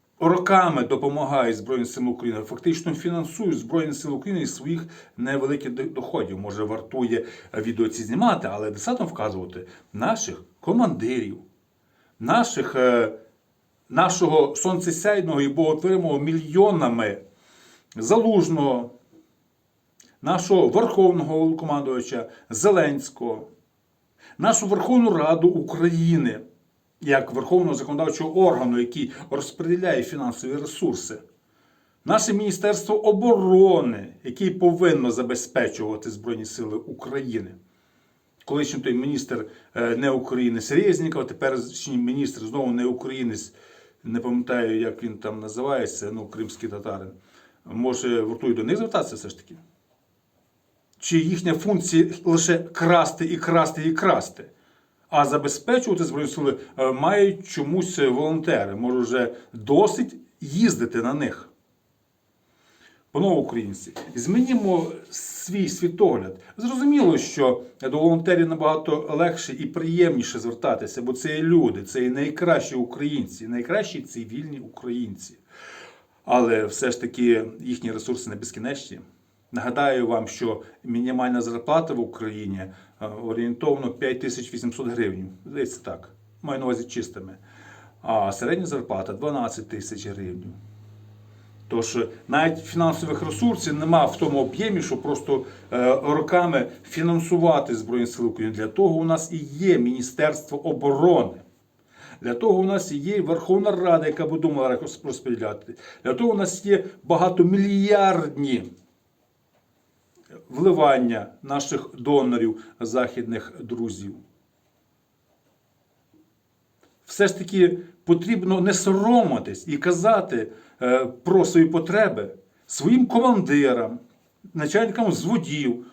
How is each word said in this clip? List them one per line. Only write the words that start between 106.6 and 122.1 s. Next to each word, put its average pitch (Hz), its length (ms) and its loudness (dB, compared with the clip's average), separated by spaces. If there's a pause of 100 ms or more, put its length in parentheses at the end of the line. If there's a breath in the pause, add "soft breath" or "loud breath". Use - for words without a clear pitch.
є 202 180 4 (200 loud breath)
багатомільярдні 180 1600 4 (1900)
вливання 135 800 4 (160)
наших 139 460 -4 (100)
донорів, 120 640 2 (160 loud breath)
західних 117 800 -4
друзів. 110 560 -8 (3000)
Все - 220 2
ж 196 100 -2
таки 180 420 4 (240 loud breath)
потрібно 180 580 2
не 190 120 4
соромитись 190 920 2
і 147 100 -4
казати, 175 760 0 (300 loud breath)
е, 127 240 2
про 175 400 2
свої 165 200 6
потреби 160 640 0 (380)